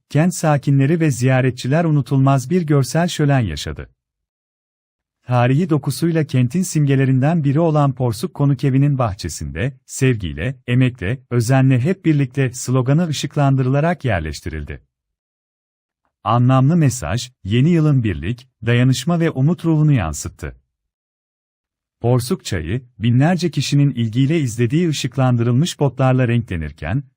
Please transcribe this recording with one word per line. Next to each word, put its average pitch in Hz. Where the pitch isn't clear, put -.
kent 170
sakinleri 143
ve 160
ziyaretçiler 127
unutulmaz 135
bir 180
görsel 151
şölen 143
yaşadı. 76
Tarihi 123
dokusuyla 160
kentin 127
simgelerinden 139
biri 139
olan 151
Porsuk 127
Konuk 143
Evi'nin 139
bahçesinde, 98
"Sevgiyle, 104
emekle, 123
özenle 131
hep 180
birlikte" 139
sloganı 131
ışıklandırılarak 143
yerleştirildi. 78
Anlamlı 131
mesaj, 120
yeni 123
yılın 151
birlik, 92
dayanışma 127
ve 165
umut 165
ruhunu 156
yansıttı. 78
Porsuk 123
Çayı, 95
binlerce 147
kişinin 143
ilgiyle 123
izlediği 131
ışıklandırılmış 127
botlarla 131
renklenirken, 95